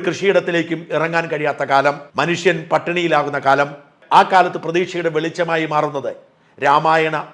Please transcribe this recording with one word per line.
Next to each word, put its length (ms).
കൃഷിയിടത്തിലേക്കും 720
ഇറങ്ങാൻ 360
കഴിയാത്ത 400
കാലം, 240
മനുഷ്യൻ 380
പട്ടിണിയിലാകുന്ന 760
കാലം. 220
ആ 100
കാലത്ത് 340
പ്രതീക്ഷയുടെ 500
വെളിച്ചമായി 580
മാറുന്നത് 380
രാമായണ 600